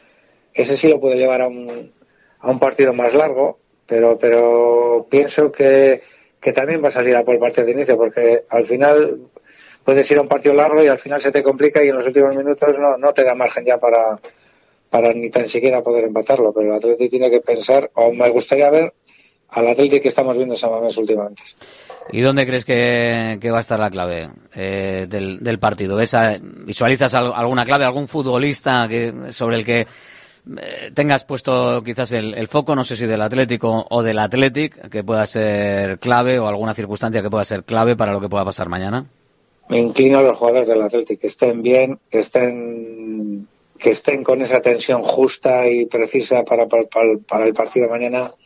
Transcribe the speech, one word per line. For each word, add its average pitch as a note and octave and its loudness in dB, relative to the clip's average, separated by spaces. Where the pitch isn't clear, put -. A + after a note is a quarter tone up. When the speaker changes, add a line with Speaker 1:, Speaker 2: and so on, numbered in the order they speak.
Speaker 1:
Ese C3+ -2
sí D#3+ 2
lo D3 4
puede C3 0
llevar B2+ 0
a B2+ 0
un, A#2+ -14
a B2+ -4
un B2+ -2
partido C3+ 2
más A#2+ 0
largo, C#3+ 0
pero, A#2 4
pero A#2+ 2
pienso C#3+ 2
que, C3+ 4
que B2+ -2
también D3+ -2
va D3 2
a B2+ 0
salir B2 0
a A#2 2
por B2 2
el A#2 2
partido A#2+ 0
de A#2+ 0
inicio, C3 0
porque A#2 2
al A#2 2
final C#3+ 2
puedes C3+ 2
ir D3 4
a C#3+ 6
un C#3 -4
partido C#3+ 2
largo D3+ 4
y D3+ 8
al C3 4
final C#3 -6
se C3+ -2
te C#3 0
complica C#3+ 2
y C#3 4
en C3+ 0
los B2+ -2
últimos C#3 4
minutos C#3+ 0
no, C#3+ 2
no C#3+ 2
te C3+ 2
da B2 2
margen B2 -2
ya B2 4
para, A2+ 2
para A#2 2
ni A#2 -6
tan A#2+ 0
siquiera B2 0
poder A#2+ 0
empatarlo, A2 0
pero G#2+ 0
el G#2+ 0
Atleti A#2 0
tiene B2+ 0
que A#2 2
pensar, B2 0
o A#2 2
me A#2+ 2
gustaría C#3 2
ver D#3+ 2
al A#2 0
Atleti C#3 2
que C#3+ 0
estamos C3 0
viendo B2+ -2
en A2 -6
San A#2 -2
Mamés A2+ -4
últimamente. G#2+ -4
Speaker 2:
¿Y A#2 -4
dónde C3+ 2
crees B2+ -4
que, A#2+ 0
que A#2 -4
va A2+ 0
a A#2 0
estar A2+ -4
la G#2+ -2
clave, F2 -8
eh, F#2+ -6
del, F#2+ -8
del A2+ -4
partido? G2+ -2
¿Ves A2+ -2
a, A2+ 0
visualizas A#2 -2
al-, B2 -2
alguna A#2+ -2
clave, C#3 0
algún C3 -4
futbolista C3 -2
que, A#2 -4
sobre A#2 -4
el A2 -6
que, A#2 0
eh, - -16
tengas D3 0
puesto B2 -2
quizás A#2 -8
el, A2 -6
el A2+ -8
foco, D3+ -2
no B2+ 0
sé A#2+ -8
si A#2 -6
del A2 -2
Atlético A2+ -2
o A#2 0
del A2+ -2
Athletic, C3 -2
que G#2+ -8
pueda G#2+ -2
ser G2+ -4
clave B2 0
o A2 -2
alguna G#2 -6
circunstancia A2 -6
que G2+ -6
pueda G#2 -2
ser F#2+ -8
clave A2+ 0
para G#2+ -2
lo G2+ -4
que G2 -6
pueda G2 -4
pasar F#2 -6
mañana? G2 -6
Speaker 1:
Me A#2 0
inclino C3 4
a C3+ 6
los A#2+ 4
jugadores A#2+ 2
del A2+ 2
Athletic, G#2+ -4
que G#2+ -4
estén A#2 -2
bien, B2+ 2
que A2+ -2
estén, A2+ -6
que - 2
estén C3+ -2
con C3 0
esa B2+ 0
tensión A#2+ 0
justa B2+ 0
y A#2+ 2
precisa A#2+ 0
para, A#2 0
para, A#2 2
para, A2+ 0
para G#2+ -2
el A2 2
partido A2 -2
de A#2 -2
mañana, B2 -6